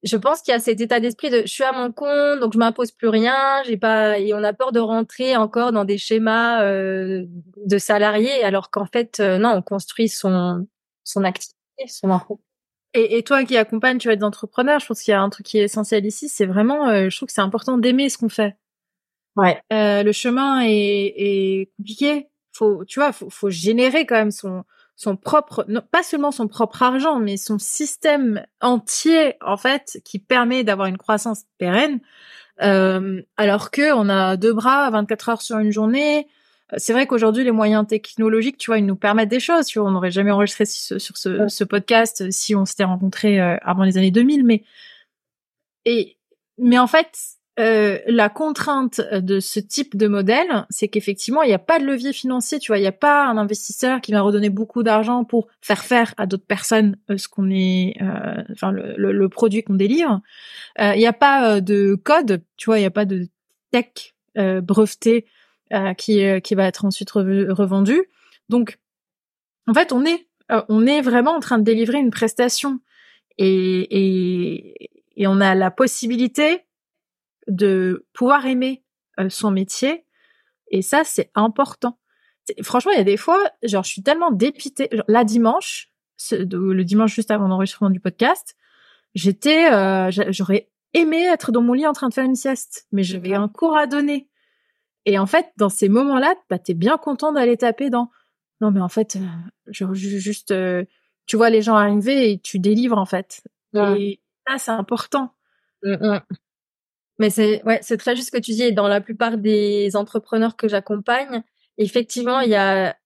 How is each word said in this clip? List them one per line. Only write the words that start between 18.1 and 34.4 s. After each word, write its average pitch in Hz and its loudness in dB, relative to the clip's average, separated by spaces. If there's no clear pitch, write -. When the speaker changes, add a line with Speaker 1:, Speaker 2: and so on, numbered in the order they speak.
Speaker 2:
qu'on 226 -2
fait. 208 -2
Speaker 1:
Ouais. 185 2
Speaker 2:
Euh, 208 2
le 208 2
chemin 262 -2
est, 202 0
est 196 -2
compliqué. 277 -4
Faut, 202 0
tu - -10
vois, 285 2
faut, 196 -14
faut 202 -6
générer 240 0
quand 240 -2
même 214 2
son, 185 -10
son 190 -6
propre, - -2
non, 214 -4
pas 349 2
seulement 294 -4
son 233 -6
propre 220 -4
argent, 262 0
mais 202 -4
son 208 -6
système 285 -2
entier, 294 2
en 196 -4
fait, 269 -4
qui - -12
permet 254 0
d'avoir 196 0
une 185 -4
croissance 214 -4
pérenne, 226 0
euh, 190 2
alors 208 0
que 294 2
on 214 2
a 190 2
deux 220 2